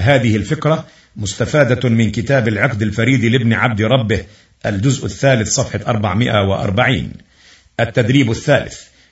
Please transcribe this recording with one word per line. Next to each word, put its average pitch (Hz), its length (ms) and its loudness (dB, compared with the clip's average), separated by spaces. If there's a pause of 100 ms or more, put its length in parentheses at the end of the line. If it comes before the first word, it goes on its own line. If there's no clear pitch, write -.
هذه 120 340 4
الفكرة - 500 -2 (300)
مستفادة 123 760 0
من 113 220 2
كتاب 117 360 0
العقد 110 340 -2
الفريد 110 440 0
لابن 117 280 2
عبد 107 280 0
ربه، 110 440 0 (400)
الجزء 117 400 -2
الثالث، 127 440 0
صفحة 110 380 -4
أربعمائة 107 600 0
وأربعين. 95 640 0 (680)
التدريب 117 520 2
الثالث: - 500 -2 (300)